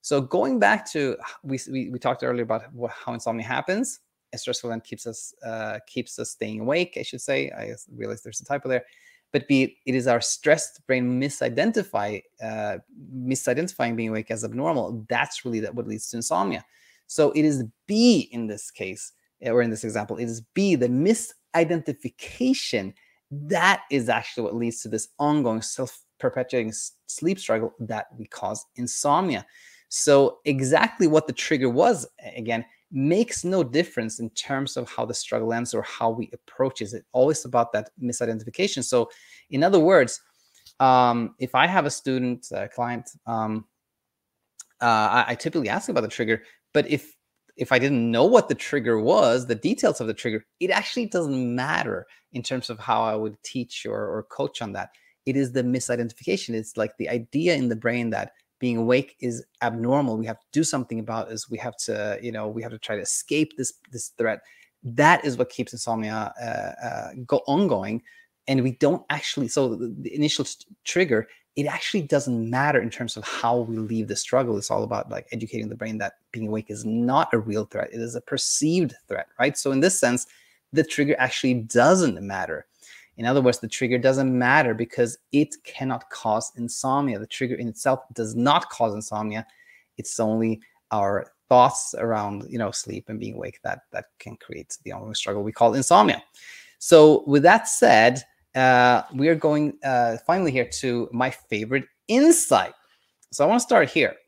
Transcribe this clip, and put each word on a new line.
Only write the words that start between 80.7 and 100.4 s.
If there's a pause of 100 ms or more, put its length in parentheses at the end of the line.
the
trigger
actually
doesn't
matter. (520)
In
other
words,
the
trigger
doesn't
matter
because (160)
it (120)
cannot
cause
insomnia.
The
trigger
in
itself (140)
does
not
cause
insomnia. (520)
It's
only (300)
our (160)
thoughts
around,
you
know,
sleep
and
being
awake
that, (100)
that (120)
can
create
the
ongoing
struggle
we
call
insomnia. (560)
So
with
that
said, (320)
uh, (100)
we
are
going,
uh,
finally